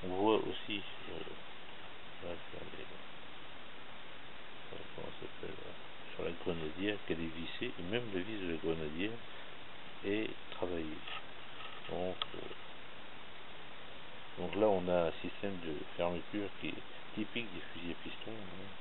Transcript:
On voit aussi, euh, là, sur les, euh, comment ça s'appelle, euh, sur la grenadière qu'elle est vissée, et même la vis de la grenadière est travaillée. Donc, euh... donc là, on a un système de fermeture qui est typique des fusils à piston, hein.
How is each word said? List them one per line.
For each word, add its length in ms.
On 60
voit 280
aussi, 440
euh, 40
là, 100
sur 80
les, 60
euh, 40
comment 120
ça 180
s'appelle, 400
euh, 80
sur 80
la 80
grenadière 540
qu'elle 140
est 140
vissée, 420
et 60
même 300
la 80
vis 160
de 140
la 60
grenadière 600
est 240
travaillée. 500
Donc, 260
euh... 180
donc 180
là, 120
on 200
a 200
un 40
système 380
de 160
fermeture 520
qui 80
est 140
typique 380
des 80
fusils 180
à 120
piston, 280
hein. 380